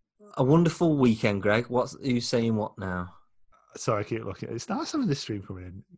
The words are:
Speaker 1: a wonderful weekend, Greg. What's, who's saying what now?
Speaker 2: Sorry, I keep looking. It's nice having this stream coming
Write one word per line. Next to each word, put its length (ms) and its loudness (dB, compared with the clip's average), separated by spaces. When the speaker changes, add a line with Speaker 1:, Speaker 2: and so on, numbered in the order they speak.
Speaker 1:
a 80 4
wonderful 520 4
weekend, 460 2
Greg. 260 2
What's, 320 -2
who's 280 -2
saying 260 0
what 240 -4
now? 340 -6
Speaker 2:
Sorry, 260 -2
I 20 -4
keep 200 -6
looking. 260 -10
It's 180 -10
nice 240 -6
having 160 -2
this 100 0
stream 240 -8
coming 400 -14